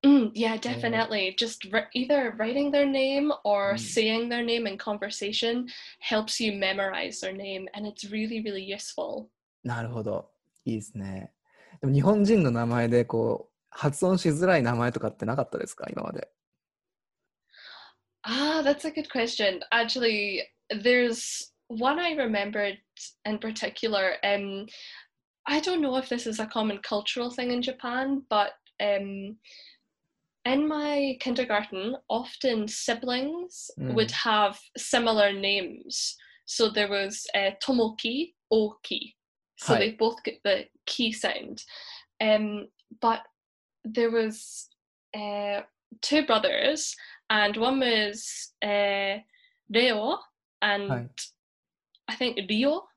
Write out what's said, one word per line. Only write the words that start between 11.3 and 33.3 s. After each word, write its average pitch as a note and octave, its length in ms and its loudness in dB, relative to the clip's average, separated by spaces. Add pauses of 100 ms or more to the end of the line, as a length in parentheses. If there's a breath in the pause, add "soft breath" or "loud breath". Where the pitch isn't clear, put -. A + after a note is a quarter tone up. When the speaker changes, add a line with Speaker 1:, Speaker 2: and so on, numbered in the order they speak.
Speaker 2:
で C#3+ 40 -2
も C3+ 80 4
日 C#3+ 60 6
本 G3+ 240 6
人 G3+ 180 6
の C3+ 80 4
名 A#2 160 2
前 A#2+ 220 2
で A#2+ 160 6
こ A2+ 460 -2
う、 - 60 -20 (140)
発 C#3+ 360 0
音 F#3 120 4
し F3 120 2
づ D#3 160 2
ら F#3 100 6
い C3+ 60 4
名 A#2+ 120 2
前 A#2+ 180 4
と - 80 -4
か A2 80 -2
っ - 80 -6
て G#2 100 -6
な A#2+ 100 0
か C3+ 60 0
っ - 80 -4
た - 80 -6
で - 80 -4
す - 80 -14
か？ - 160 -10
今 - 120 -6
ま - 100 -6
で。 - 180 -10 (1900 loud breath)
Speaker 1:
Ah, D4 420 0
that's C#4+ 200 2
a D#4+ 60 -2
good D4+ 200 -6
question. A3+ 500 0 (120)
Actually, A3+ 680 0 (280)
there's A#3 840 0 (160)
one B3+ 300 0
I F4 140 0
remembered G#3 680 -2 (460)
in G#3+ 140 -4
particular. G#3 840 -2
Um, G3+ 440 -2 (800 loud breath)
I D4 140 2
don't F4+ 200 0
know C4 160 2
if B3+ 120 -2
this A#3+ 180 -4
is A3 120 -4
a A3 80 -4
common A3 320 -2
cultural A#3+ 520 -4
thing B3 200 -4
in B3 120 0
Japan, C4 680 -2
but, G#3 240 2 (260)
um, G3+ 580 -2 (1080 loud breath)
in C#4 240 2
my D4 520 0
kindergarten, A#3 760 -2 (120)
often A3+ 600 -2
siblings B3+ 1120 -4